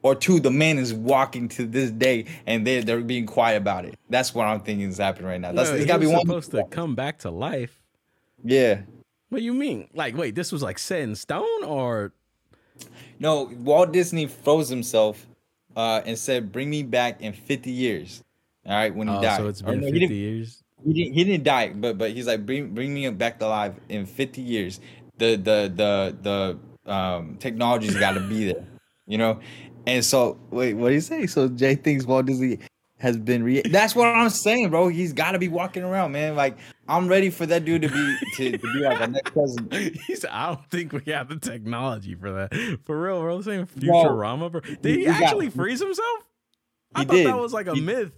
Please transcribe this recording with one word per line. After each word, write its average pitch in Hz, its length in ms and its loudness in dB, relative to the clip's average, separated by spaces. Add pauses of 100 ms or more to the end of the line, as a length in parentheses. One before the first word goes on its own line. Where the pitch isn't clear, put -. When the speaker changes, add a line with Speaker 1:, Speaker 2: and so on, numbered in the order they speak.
Speaker 1:
Or 135 120 6
two, 175 240 4
the 131 120 4
man 151 260 4
is 120 160 -2
walking 123 560 0
to 123 160 -4
this 120 260 -2
day, 117 340 2 (200)
and 110 200 0
they, 127 160 2
they're 117 200 0
being 120 240 -2
quiet 113 320 2
about 98 280 -2
it. - 140 -16 (100)
That's 123 240 0
what 117 140 0
I'm 107 140 -2
thinking 101 280 -4
is 90 100 -8
happening 92 280 -2
right 90 140 -6
now. 90 100 -8
That's, 120 180 2
Speaker 2:
Wait, 139 80 0
Speaker 1:
it's 147 60 0
Speaker 2:
he 147 40 0
Speaker 1:
gotta 165 120 4
be 156 60 2
Speaker 2:
was 156 100 4
Speaker 1:
one. 170 100 4
Speaker 2:
supposed 170 260 -4
to 104 140 -2
come 165 300 -6
back 135 240 -6
to 87 120 -8
life. 123 500 -8 (640)
Speaker 1:
Yeah. 117 380 4 (480)
Speaker 2:
What 254 100 -4
do 226 40 -6
you 233 100 -4
mean? 254 420 -4
Like, 139 200 -4
wait, 131 200 -4
this 170 160 -4
was, 151 100 -4
like, 95 180 -4
set 180 220 -4
in 110 140 -4
stone, 415 500 -4
or? 120 480 -4 (1040)
Speaker 1:
No, 151 260 0 (140)
Walt 151 320 6
Disney 170 360 2
froze 147 420 2
himself, 113 560 2 (500)
uh, 113 300 0
and 110 120 -4
said, 120 340 -2
"Bring 131 180 -4
me 151 140 -2
back 120 380 0
in 107 120 -8
fifty 127 380 -6
years." 117 520 -4 (420)
All 95 80 -4
right, 104 200 2
when 107 140 -4
he 104 80 -2
Speaker 2:
Oh, 98 60 0
Speaker 1:
died. 107 160 2
Speaker 2:
so 104 100 -2
it's 98 140 -6
Speaker 1:
Or 98 100 -10
Speaker 2:
been 131 100 0
Speaker 1:
no, 139 60 -2
he 139 60 -2
Speaker 2:
fifty 165 140 2
Speaker 1:
didn't, 110 80 -2
Speaker 2:
years? 110 480 -8 (220)
Speaker 1:
he 156 80 2
didn't, 156 220 -2
he 170 80 4
didn't 185 200 2
die, 123 260 2
but, 107 280 -4
but 110 140 -2
he's 120 160 -6
like, 110 180 -2
"Bring, 131 280 -6
bring 131 200 -6
me 139 160 -2
back 117 320 -4
alive 104 340 -2 (140)
in 101 160 -6
fifty 131 360 -6
years." 107 380 -4 (380)
The, 113 180 4
the, 101 360 2 (520)
the, 98 340 0 (280)
the, 104 60 -8
um, 92 460 -4
technology's 117 600 0
gotta 98 240 2
be 107 320 -2
there, - 120 -8 (200)
<laughs> - 220 -20
you 110 100 -2
know? 113 220 2 (480)
And 123 180 2
so, 123 320 2 (140)
wait, 120 240 0
what 117 140 2
did 139 60 4
he 156 60 2
say? 311 260 -4
So 139 200 2
Jay 131 280 2
thinks 139 300 0
Walt 131 220 2
Disney 127 320 0 (400)
has 123 160 2
been 117 280 0
re-, 127 180 2
that's 208 340 4
what 240 120 6
I'm 233 220 4
saying, 220 400 2
bro. 170 200 4
He's 170 240 -2
gotta 170 260 0
be 180 80 0
walking 175 360 -4
around, 185 280 -2
man. 151 240 -2
Like, 139 220 0 (320)
I'm 180 180 2
ready 190 220 6
for 170 160 -4
that 170 180 2
dude 160 200 2
to 151 60 2
be, 139 280 0 (180)
to, 127 220 -2
to - 160 -6
be 139 100 -2
like 123 160 2
a 113 80 0
next 135 240 -4
president. 123 420 0
Speaker 2:
<laughs> - 340 -4
He - 80 -4
said, - 160 -8
"I 120 160 -4
don't 165 220 -8
think 175 240 -6
we 143 200 -6
have 135 160 -6
the 160 80 -10
technology 117 800 -6
for 92 180 -8
that." 143 520 -6
For 156 160 -6
real, 180 200 -4
bro. 175 200 -4
Saying 190 360 -6
Speaker 1:
Bro, 156 180 4
Speaker 2:
Futurama, 143 560 2
bro. 165 100 -6
Did - 220 -14
Speaker 1:
we, - 80 2
Speaker 2:
he - 60 2
Speaker 1:
we 359 80 0
got 339 180 4
Speaker 2:
actually 359 280 2
freeze 247 280 -4
himself? 403 380 -4 (760)
I - 80 -4
Speaker 1:
He 139 40 0
Speaker 2:
thought 135 80 2
that 175 100 8
Speaker 1:
did. 156 120 4
Speaker 2:
was, 240 180 -4
like, 208 140 -4
a 170 80 -2
Speaker 1:
He 139 60 0
Speaker 2:
myth. 196 360 -2